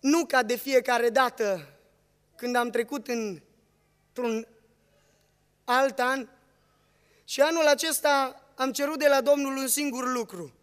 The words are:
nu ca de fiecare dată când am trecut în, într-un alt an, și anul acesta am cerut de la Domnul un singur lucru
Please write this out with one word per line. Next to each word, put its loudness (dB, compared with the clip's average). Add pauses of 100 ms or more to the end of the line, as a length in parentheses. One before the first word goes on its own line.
nu 2
ca 0
de 0
fiecare 2
dată 0 (680)
când -4
am 0
trecut -4
în, -6 (680)
într-un -4 (1160)
alt 0
an, -2 (960)
și -4
anul 4
acesta 0 (100)
am -4
cerut -2
de 4
la 6
Domnul 2
un -4
singur -2
lucru -8